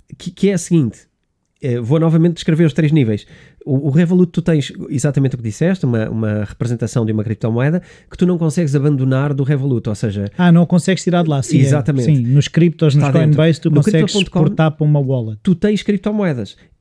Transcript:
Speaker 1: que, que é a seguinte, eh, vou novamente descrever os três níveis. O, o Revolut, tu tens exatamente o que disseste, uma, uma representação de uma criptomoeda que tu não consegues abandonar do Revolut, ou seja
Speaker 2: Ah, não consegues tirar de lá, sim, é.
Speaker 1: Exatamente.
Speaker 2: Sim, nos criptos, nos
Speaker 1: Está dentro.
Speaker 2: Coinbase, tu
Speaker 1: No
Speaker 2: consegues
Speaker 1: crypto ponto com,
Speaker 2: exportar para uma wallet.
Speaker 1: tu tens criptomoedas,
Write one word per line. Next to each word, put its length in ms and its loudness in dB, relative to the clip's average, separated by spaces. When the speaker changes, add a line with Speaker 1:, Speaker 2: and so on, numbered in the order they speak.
Speaker 1:
que, 120 -14
que 200 0
é 40 0
a 40 -2
seguinte, 500 -2
eh, 160 -2
vou 220 0
novamente 360 2
descrever 280 0
os 80 2
três 180 0
níveis. 360 0
O, 220 -2
o 20 0
Revolut, 420 2
tu 80 -4
tens 320 -2
exatamente 460 0
o 20 -6
que 80 -10
disseste, 400 -2
uma, 240 -2
uma 360 -4
representação 600 -4
de 80 -2
uma 100 -2
criptomoeda 600 -2
que 60 -16
tu 80 0
não 140 2
consegues 360 -2
abandonar 600 0
do 80 -2
Revolut, 440 -2
ou 80 -4
seja 300 -4
Speaker 2:
Ah, 120 4
não 140 6
consegues 400 0
tirar 180 0
de 60 -4
lá, 140 -2
sim, 160 0
é. 20 4
Speaker 1:
Exatamente. 460 0
Speaker 2:
Sim, 160 2
nos 260 2
criptos, 460 2
nos 100 2
Speaker 1:
Está 140 2
dentro. 180 2
Speaker 2:
Coinbase, 240 2
tu 80 -4
Speaker 1:
No 80 2
Speaker 2:
consegues 240 2
Speaker 1:
crypto 180 0
ponto 120 -2
com, 80 -2
Speaker 2:
exportar 320 2
para 160 -2
uma 140 2
wallet. 420 -4
Speaker 1:
tu 120 2
tens 280 -2
criptomoedas, 720 -4